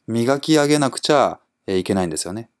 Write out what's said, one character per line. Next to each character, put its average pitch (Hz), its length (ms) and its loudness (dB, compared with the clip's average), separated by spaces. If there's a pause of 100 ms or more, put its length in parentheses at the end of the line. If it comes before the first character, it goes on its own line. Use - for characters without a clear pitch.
磨 120 320 0
き 156 160 0
上 143 120 4
げ 147 120 2
な 135 120 2
く - 80 -10
ち - 120 -2
ゃ、 113 280 2 (260)
え 95 100 -2
ー、 - 40 2
い 92 40 -4
け 101 120 0
な 95 80 0
い 90 40 -2
ん - 20 -4
で 78 60 -8
す - 100 -6
よ 87 60 -10
ね。 113 180 -12 (100)